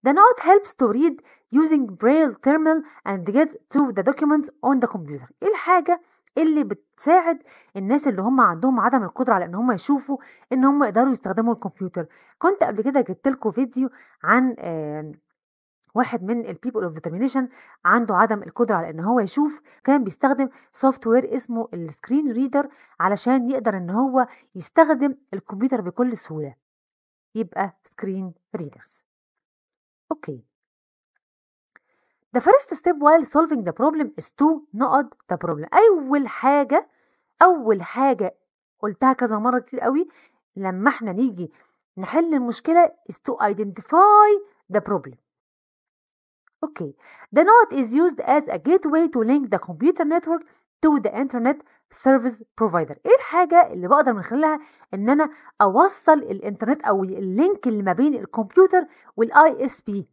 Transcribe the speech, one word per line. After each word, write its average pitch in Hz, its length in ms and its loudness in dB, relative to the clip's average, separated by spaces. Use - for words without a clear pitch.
The 277 40 2
note 415 280 6
helps 403 320 4
to 247 100 4
read 269 220 2
using 302 240 2
braille 240 480 2
terminal 311 320 2
and 196 120 -6
get 311 140 2
to 269 220 2
the 196 60 -2
document 294 440 0
on 269 120 2
the 233 100 0
computer. 143 400 -12
ايه 381 60 0
الحاجه 349 520 0
اللي 302 260 2
بتساعد 330 800 0
الناس 247 320 -2
اللي 190 140 -2
هم 254 180 2
عندهم 214 400 2
عدم 240 220 0
القدره 226 320 -2
على 180 100 0
ان 170 100 -10
هم 233 180 0
يشوفوا 269 460 -2
ان 262 120 2
هم 285 200 4
يقدروا 233 280 2
يستخدموا 226 420 -2
الكمبيوتر؟ 185 520 -10
كنت 392 260 0
قبل 214 180 -4
كده 262 180 0
جبت 240 280 -6
لكم 262 220 -4
فيديو 254 400 -4
عن، 240 360 0
آم، 151 540 -10
واحد 240 280 -2
من 226 240 -6
ال 170 200 -12
people 180 240 -6
of 156 40 -16
determination 214 480 -4
عنده 202 320 2
عدم 208 260 0
القدرة 220 340 -2
على 165 140 -4
إن 160 100 -12
هو 226 200 0
يشوف، 285 400 -4
كان 269 200 2
بيستخدم 262 440 -2
سوفت - 340 -2
وير 240 280 0
اسمه 233 400 -8
ال 165 160 -10
screen 262 460 -4
reader 277 300 -2
علشان 240 500 0
يقدر 226 260 -4
إن 180 140 -8
هو 254 360 0
يستخدم 285 600 0
الكمبيوتر 214 460 -6
بكل 226 360 -4
سهولة. 151 380 -12
يبقى 202 440 -6
screen 190 420 -10
readers. - 460 -16
أوكي. 147 320 -14
The - 20 2
first 466 340 2
step 349 240 -2
while 302 260 4
solving 311 400 0
the 170 80 -4
problem 302 360 -2
is - 60 -16
to 302 340 0
نقط 269 400 -2
the 175 40 -2
problem. 160 380 -6
أول 285 540 2
حاجة، 277 600 0
أول 233 400 2
حاجة 233 540 -2
قلتها 233 340 0
كذا 220 260 -2
مرة 247 200 0
كتير 247 220 -8
قوي، 285 280 -2
لما 190 320 -4
احنا 226 240 -4
نيجي 185 400 -4
نحل 311 360 -2
المشكلة 302 580 0
is - 20 -14
to - 380 -4
identify 403 920 4
the 202 40 2
problem. 165 340 -6
اوكي. 185 320 -10
The 330 40 4
note 427 340 6
is 240 180 -2
used 320 260 0
as 302 280 0
a 175 100 -6
gateway 320 500 2
to 240 160 -2
link 262 240 0
the 185 100 -2
computer 269 460 -2
network 330 380 -2
to 294 140 4
the 202 140 -4
internet 254 420 -2
service 247 480 0
provider. 165 340 -2
ايه 440 120 6
الحاجة 339 540 2
اللي 180 160 -8
بقدر 277 240 4
من 196 100 -6
خلالها 302 380 -2
ان 202 140 -2
انا 294 220 2
اوصل 294 580 4
الانترنت 220 640 -6
او 196 220 -2
اللينك 196 640 -2
اللي 214 140 -2
ما 190 100 -2
بين 269 220 0
الكمبيوتر 359 720 2
والاي 262 480 4
اس - 180 -8
بي؟ 202 300 -8